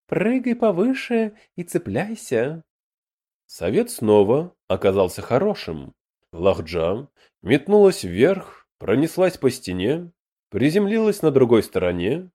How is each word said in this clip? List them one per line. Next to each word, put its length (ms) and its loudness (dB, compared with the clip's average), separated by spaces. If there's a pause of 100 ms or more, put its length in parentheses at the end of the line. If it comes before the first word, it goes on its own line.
«Прыгай 480 -2
повыше 800 -2 (180)
и 80 -10
цепляйся!» 1000 -4 (840)
Совет 440 -2
снова 640 2 (140)
оказался 540 0
хорошим. 720 -4 (400)
Лахджа 720 -2 (340)
метнулась 600 2
вверх, 640 -2 (100)
пронеслась 600 0
по 120 0
стене, 600 -4 (380)
приземлилась 720 0
на 100 2
другой 320 4
стороне 720 -2